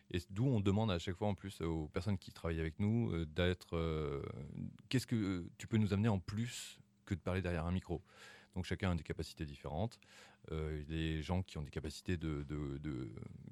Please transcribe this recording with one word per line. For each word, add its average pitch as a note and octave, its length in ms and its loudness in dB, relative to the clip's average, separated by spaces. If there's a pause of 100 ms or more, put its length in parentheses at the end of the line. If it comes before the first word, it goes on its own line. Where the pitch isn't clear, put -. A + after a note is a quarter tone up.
(120)
Et F2+ 80 2 (100)
d'où G2+ 160 2
on B2 140 6
demande G2+ 320 6
à F2 80 2
chaque F2+ 160 -4
fois G#2+ 100 0
en G#2 80 2
plus - 260 -8
aux D#2+ 280 0
personnes F#2+ 300 0
qui - 120 -10
travaillent E2 300 -2
avec D#2+ 180 -2
nous, G#2+ 320 2
euh, E2 160 0
d'être... F2 500 0
Euh, D#2 460 0 (640)
qu'est-ce B2 200 2
que, A#2+ 80 2
euh, F#2+ 420 0
tu - 80 -12
peux - 100 2
nous G#2+ 160 6
amener G#2 160 6
en G2 120 4
plus - 580 -6 (260)
que G2+ 120 0
de E2 40 -6
parler F#2 220 0
derrière F2 240 2
un F2 60 2
micro ? F2 280 0 (540)
Donc F2+ 100 -2
chacun F#2 280 2
a - 20 4
des D#2 80 0
capacités - 420 -4
différentes. D2+ 560 -4 (500)
Euh, D#2 220 -2
il D2+ 60 -4
y D2+ 40 -6
a D#2+ 340 0
des D#2 60 0
gens F2+ 200 2
qui - 160 -8
ont D2+ 40 -4
des C#2 80 -8
capacités - 460 -4
de, D#2 280 -2
de, C#2+ 340 -4
de, B1+ 340 -6 (400)